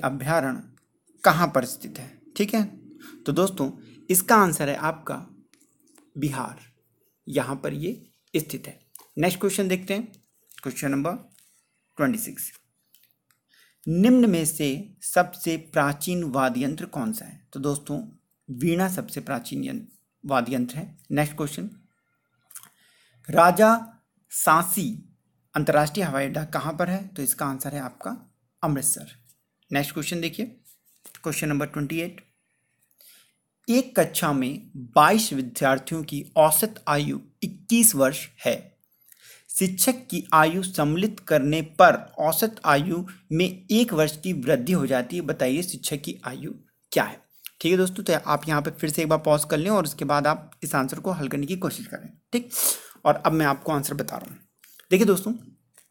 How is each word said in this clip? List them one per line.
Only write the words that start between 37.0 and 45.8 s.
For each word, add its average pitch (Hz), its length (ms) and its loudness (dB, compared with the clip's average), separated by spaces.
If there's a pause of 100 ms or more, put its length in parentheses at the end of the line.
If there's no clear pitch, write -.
इक्कीस - 520 2
वर्ष 135 320 2 (180)
है। - 280 -2 (760)
शिक्षक 190 460 0
की - 380 -8
आयु 160 300 4
सम्मिलित 185 560 -2
करने 151 420 0
पर 160 320 6 (260)
औसत 160 460 0
आयु 165 400 2 (260)
में 180 400 -2
एक 226 220 4
वर्ष 156 280 2
की 185 120 -4
वृद्धि 135 400 0
हो 139 140 2
जाती 123 280 -2
है। 175 60 -6
बताइए, 156 420 -2
शिक्षक - 340 -8